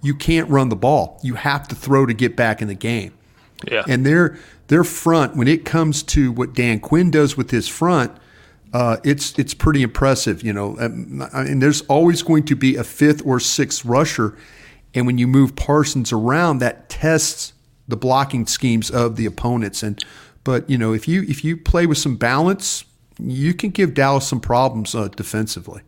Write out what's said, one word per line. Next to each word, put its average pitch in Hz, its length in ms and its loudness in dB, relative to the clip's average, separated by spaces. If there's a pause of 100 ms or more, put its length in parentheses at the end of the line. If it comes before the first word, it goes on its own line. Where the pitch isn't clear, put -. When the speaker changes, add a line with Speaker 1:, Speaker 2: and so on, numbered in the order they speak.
Speaker 1:
you 139 120 0
can't 165 360 0
run 135 180 4
the 113 80 -2
ball. 123 460 0
You 127 140 -4
have 143 320 -4
to - 60 -8
throw 135 300 2
to 120 80 0
get 120 240 0
back 113 240 0
in 107 80 -6
the 101 60 -8
game. 110 400 -6 (520)
Speaker 2:
Yeah. 107 220 -2
Speaker 1:
And 131 160 0
their, 160 340 2 (300)
their 170 160 4
front, 165 520 0
when 127 120 2
it 160 160 2
comes 160 380 0
to 139 280 2
what 123 220 -4
Dan 117 280 0
Quinn 170 300 2
does 147 240 2
with 127 160 -4
his 117 160 0
front, 160 460 0 (640)
uh, 120 300 0
it's, 143 340 -2
it's - 160 -2
pretty 151 280 2
impressive, 120 600 0
you 110 100 -2
know. 101 260 -4
Um, 120 440 -8 (100)
I, 131 120 -4
and 139 180 0
there's 147 200 4
always 165 400 4
going 156 220 2
to 151 120 2
be 131 200 2
a 120 80 -6
fifth 151 400 2
or 127 160 0
sixth - 460 -4
rusher. 120 500 0 (560)
And 123 140 0
when 123 100 0
you 123 100 2
move 131 300 4
Parsons 143 560 0
around, 135 460 2
that - 320 -4
tests - 640 -2 (340)
the 120 80 -4
blocking 131 500 0
schemes 113 440 0
of 120 260 0
the 113 80 -4
opponents. 110 580 -4
And, 104 220 -6 (380)
but, 127 260 -2
you 135 80 0
know, 110 160 0
if 110 160 -4
you, 180 140 0
if 151 200 -6
you 160 140 -2
play 170 300 2
with 156 100 2
some 135 200 -2
balance, 147 680 0 (340)
you 131 360 -2
can 202 160 -4
give 180 240 0
Dallas 135 320 2
some 123 140 -2
problems, 120 540 0
uh, 107 140 -2
defensively. 107 800 -8